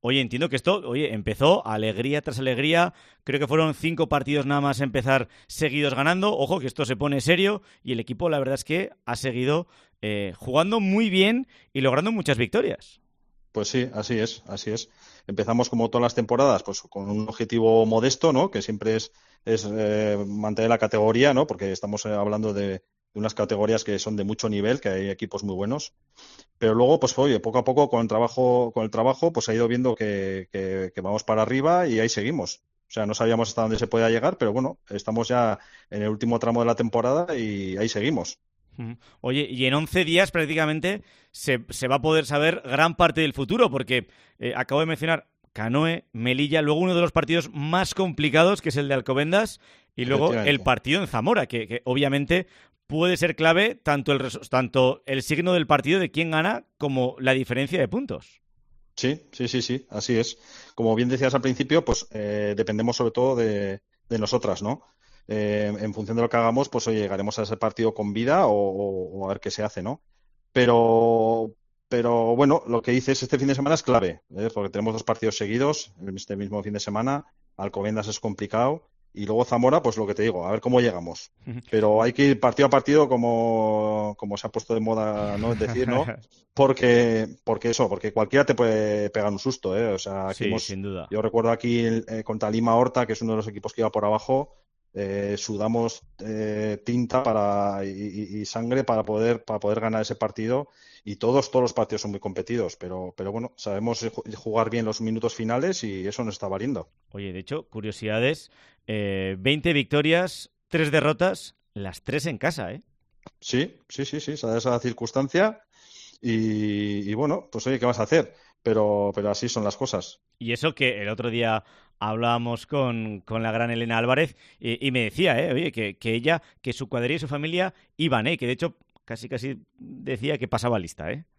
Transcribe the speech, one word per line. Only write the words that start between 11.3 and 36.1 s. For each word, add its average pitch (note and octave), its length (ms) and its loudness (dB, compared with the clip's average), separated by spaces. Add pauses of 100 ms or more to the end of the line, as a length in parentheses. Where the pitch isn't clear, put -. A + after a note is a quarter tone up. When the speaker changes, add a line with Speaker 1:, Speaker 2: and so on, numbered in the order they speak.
Speaker 1:
y C3+ 100 -2
logrando C3+ 280 2
muchas E3 260 0
victorias. - 640 -2 (520)
Speaker 2:
Pues G#2 160 -2
sí, B2+ 260 0
así A2 240 -4
es, A2+ 300 -4
así G#2 240 -8
es. - 160 -8 (400)
Empezamos A#2 420 0
como A#2 180 0
todas A#2+ 140 2
las A#2+ 140 2
temporadas, A#2+ 480 2
pues G2 160 -8
con G2 280 -12
un G#2+ 200 -4
objetivo A2+ 580 4
modesto, B2+ 460 2
¿no? C3+ 180 2
Que G#2 100 -4
siempre G#2+ 360 -2
es, - 160 -6 (320)
es, G#2+ 260 0
eh, G#2+ 560 0
mantener G#2+ 440 0
la A2+ 80 6
categoría, A2+ 540 4
¿no? C3 140 4
Porque G2 240 -4
estamos, G#2 360 -6
eh, G#2+ 60 -4
hablando G#2 400 0
de, G2+ 180 -2
de F#2+ 120 -8 (320)
unas G#2+ 200 -4
categorías G#2+ 500 2
que G2+ 160 -2
son G#2+ 160 -4
de G2+ 80 -2
mucho G#2+ 240 -4
nivel, G#2+ 320 0
que - 80 -4
hay F#2+ 220 -2
equipos G2 340 -8
muy G2 100 -4
buenos. A2 380 -4 (640)
Pero A2 180 2
luego, B2+ 260 6
pues - 180 0
oye, C3 220 4
poco A2+ 180 0
a A#2+ 60 2
poco C3+ 260 4
con A#2 100 2
el A2+ 80 0
trabajo, A#2+ 640 2
con A2+ 120 0
el G#2+ 60 -4
trabajo, C3 420 2
pues A#2 160 -2
ha A2 60 0
ido A#2 140 4
viendo B2 280 2
que, G2 560 -4
que, F#2+ 420 -4
que - 60 -8
vamos G2+ 240 -2
para A2 180 2
arriba D3 460 2
y A2+ 100 0
ahí A2 100 2
seguimos. A2 540 -4 (260)
O - 40 -20
sea, A2 120 -2
no G#2 100 -2
sabíamos A2+ 340 2
hasta - 140 -2
dónde A2 160 0
se A2+ 100 -2
podía A2+ 200 4
llegar, A#2 300 2
pero A2 140 0
bueno, C3 260 -4 (100)
estamos A2 400 -2
ya A#2+ 300 2 (320)
en G#2 120 -4
el G#2 60 0
último A#2 300 0